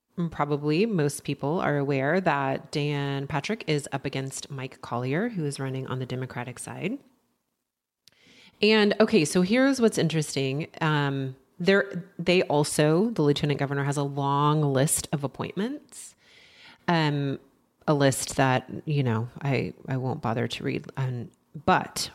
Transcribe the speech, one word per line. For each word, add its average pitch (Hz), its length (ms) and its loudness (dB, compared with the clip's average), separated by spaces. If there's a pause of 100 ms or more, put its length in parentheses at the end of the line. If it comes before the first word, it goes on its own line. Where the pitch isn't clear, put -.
(300)
probably 147 560 0
most 156 380 -2
people 143 360 -2
are 147 180 0
aware 143 420 0
that 143 500 -2
Dan 143 560 -2
Patrick 156 400 -6
is 147 260 -2
up 135 120 -6
against 135 460 -8
Mike 135 320 -10
Collier, 135 480 -4
who 180 160 -4
is 139 120 -6
running 131 280 -6
on 131 140 -6
the 127 60 -6
Democratic 127 520 -8
side. 139 400 -8 (1600)
And, 208 400 4
okay, 220 240 6
so 180 180 2
here's 254 380 4
what's 220 180 4
interesting. 147 680 0 (120)
Um, 139 540 0 (240)
there, 190 460 2 (140)
they 180 260 2
also, 156 680 2
the 196 120 0
lieutenant 147 360 2
governor 139 260 -2
has 143 120 -2
a 147 60 -2
long 143 600 2
list 139 500 2
of 143 120 -2
appointments, - 880 -8 (760)
um, 147 500 2 (500)
a 156 60 4
list 139 420 2
that, 131 320 2 (160)
you 143 180 0
know, 120 260 0 (140)
I, 123 320 -2 (140)
I 131 80 -2
won't 127 260 -4
bother 117 240 0
to - 180 -8
read. 135 220 -4 (100)
Um, 127 340 -4 (360)
but - 480 0